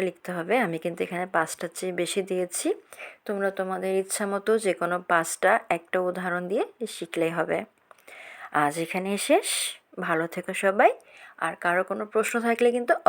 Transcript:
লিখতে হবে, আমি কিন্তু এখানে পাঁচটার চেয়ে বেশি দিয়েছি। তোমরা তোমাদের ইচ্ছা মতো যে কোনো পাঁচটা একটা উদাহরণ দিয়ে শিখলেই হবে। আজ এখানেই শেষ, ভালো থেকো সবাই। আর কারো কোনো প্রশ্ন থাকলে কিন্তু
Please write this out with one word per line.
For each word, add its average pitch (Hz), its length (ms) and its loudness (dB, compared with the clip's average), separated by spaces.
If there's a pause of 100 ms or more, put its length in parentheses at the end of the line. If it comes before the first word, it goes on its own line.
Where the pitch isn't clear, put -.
লিখতে - 240 -8
হবে, 175 240 0 (100)
আমি 165 180 -2
কিন্তু 170 200 -4
এখানে 180 220 -4 (100)
পাঁচটার 165 420 -2
চেয়ে 185 240 -4
বেশি 175 280 -2
দিয়েছি। 185 380 -2 (600)
তোমরা 196 220 -2 (100)
তোমাদের 185 320 -2 (100)
ইচ্ছা 190 300 -4
মতো 202 200 0 (140)
যে 185 160 4
কোনো 175 140 0 (160)
পাঁচটা 170 400 2 (260)
একটা - 200 -4 (120)
উদাহরণ 180 420 -2
দিয়ে 262 120 0 (320)
শিখলেই 165 420 -2
হবে। 165 200 0 (1040)
আজ 147 120 2 (100)
এখানেই 196 440 -2
শেষ, 339 200 6 (580)
ভালো 165 280 0
থেকো 185 180 -8 (120)
সবাই। 214 280 6 (540)
আর 165 80 -2 (100)
কারো 175 260 2
কোনো 214 140 -4 (100)
প্রশ্ন 220 220 2 (120)
থাকলে 233 240 4
কিন্তু 240 220 2 (160)